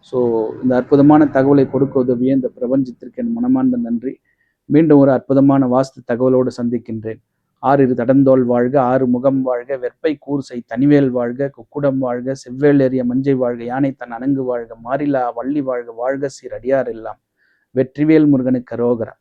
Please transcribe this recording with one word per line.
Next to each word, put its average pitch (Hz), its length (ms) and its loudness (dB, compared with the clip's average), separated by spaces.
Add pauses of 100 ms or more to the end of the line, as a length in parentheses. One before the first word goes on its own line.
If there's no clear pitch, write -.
So, 131 120 -6 (400)
இந்த 127 180 0
அற்புதமான 143 500 4
தகவலை 135 400 2
கொடுக்க 135 320 -2
உதவிய 127 400 0
இந்த 127 100 -4
பிரபஞ்சத்திற்கு 127 760 -4
என் 117 120 -4
மனமார்ந்த 127 420 0
நன்றி. 117 380 -6 (540)
மீண்டும் 147 340 4
ஒரு 139 80 4
அற்புதமான 135 560 2
வாஸ்து 127 360 -2
தகவலோடு 127 480 0
சந்திக்கின்றேன். 113 720 -8 (420)
ஆறிரு 131 320 2
தடந்தோள் 131 500 4
வாழ்க, 123 380 0
ஆறு 131 240 0
முகம் 131 360 0
வாழ்க, 123 340 -4
வெற்பை 127 420 -6
கூர்சை 139 480 -8
தனிவேல் 139 440 2
வாழ்க, 123 400 -4
குக்குடம் 135 480 -4
வாழ்க, 123 360 -6
செவ்வேள் 135 480 0
ஏறிய 127 220 0
மஞ்சை 135 300 0
வாழ்க, 123 300 -2
யானை 135 280 -2
தன் 120 240 -14
அணங்கு 135 280 -2
வாழ்க, 120 260 -6 (120)
மாறிலா 135 400 -2 (120)
வள்ளி 135 280 -4
வாழ்க, 123 300 -6
வாழ்க 135 360 -6
சீர் 117 280 -14
அடியார் 123 340 -2
எல்லாம். 110 300 -14 (540)
வெற்றிவேல் 151 540 2
முருகனுக்கு 127 480 0
அரோகரா. 120 440 -2